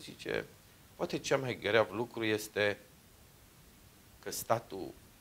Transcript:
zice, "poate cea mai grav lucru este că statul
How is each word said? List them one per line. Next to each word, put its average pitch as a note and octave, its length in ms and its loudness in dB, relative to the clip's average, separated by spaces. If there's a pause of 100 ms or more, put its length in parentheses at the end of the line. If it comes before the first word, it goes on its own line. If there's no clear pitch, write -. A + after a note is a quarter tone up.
zice, - 440 -4 (500)
"poate E3+ 220 -2
cea C#3 200 2
mai B2 240 -2
grav G#2 300 4
lucru A#2 320 -4
este G#2 540 2 (1400)
că G2 120 -8
statul G2 600 -4 (300)